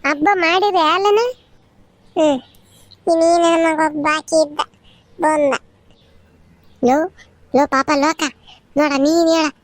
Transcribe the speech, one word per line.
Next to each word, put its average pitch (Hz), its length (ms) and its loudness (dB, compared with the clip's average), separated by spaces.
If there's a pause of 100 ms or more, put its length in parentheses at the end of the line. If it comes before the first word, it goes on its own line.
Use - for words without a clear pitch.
ಹಬ್ಬ 294 300 -2
ಮಾಡಿದ್ರೆ 370 460 0
ಅಲ್ಲನ? 381 400 2 (960)
ಹ್ಮ್. 294 240 0 (680)
ಇನ್ನೇನು 330 560 2
ನಮಗ್ 320 220 0
ಒಬ್ಬ 302 200 -4
ಬಾಕಿ 311 360 0
ಇದ್ದ, 294 180 -4 (600)
ಬಂದ. 294 340 0 (1300)
ಲೋ, 254 140 2 (560)
ಲೋ 277 120 2
ಪಾಪ 277 300 -4
ಲೋಕ, 302 280 -2 (540)
ನೋಡ 294 200 0
ನೀನ್ 320 320 2
ಹೇಳ 320 160 2 (180)